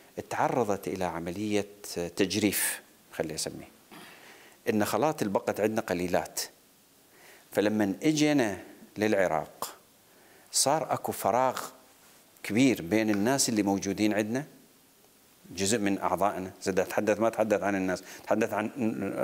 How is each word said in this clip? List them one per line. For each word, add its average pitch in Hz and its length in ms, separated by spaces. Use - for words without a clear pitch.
تعرضت 120 580
إلى 95 160
عملية 90 600
تجريف، 98 680
خلي 82 220
أسميه. - 340
النخلات 113 540
اللي 104 100
بقت 98 280
عندنا 110 200
قليلات، 87 600
فلما 104 500
إجينا 147 560
للعراق 95 800
صار 151 400
أكو 117 200
فراغ 120 480
كبير 107 400
بين 107 280
الناس 117 380
اللي 107 140
موجودين 98 520
عندنا، 110 300
جزء 98 280
من 98 200
أعضائنا، 92 520
زد 95 180
أتحدث، 107 400
ما 113 80
أتحدث 107 340
عن 98 140
الناس، 92 260
أتحدث 107 280
عن 107 180